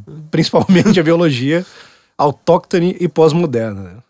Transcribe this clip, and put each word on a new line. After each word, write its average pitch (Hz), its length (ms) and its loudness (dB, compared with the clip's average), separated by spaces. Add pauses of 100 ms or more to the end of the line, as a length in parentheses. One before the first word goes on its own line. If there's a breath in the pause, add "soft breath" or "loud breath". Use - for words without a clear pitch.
(320)
principalmente 180 640 2
a 175 60 2
biologia 160 600 0 (540 soft breath)
autóctone 170 800 0
e 175 80 -2
pós-moderna, 143 760 0
né? 90 100 -16 (180)